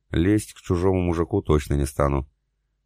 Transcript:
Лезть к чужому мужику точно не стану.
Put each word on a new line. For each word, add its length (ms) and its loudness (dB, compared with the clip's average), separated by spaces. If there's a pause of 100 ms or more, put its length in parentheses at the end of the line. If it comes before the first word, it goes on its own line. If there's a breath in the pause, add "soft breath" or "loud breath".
Лезть 440 0
к 40 -20
чужому 440 0
мужику 400 -2
точно 340 0
не 100 0
стану. 440 -2 (560)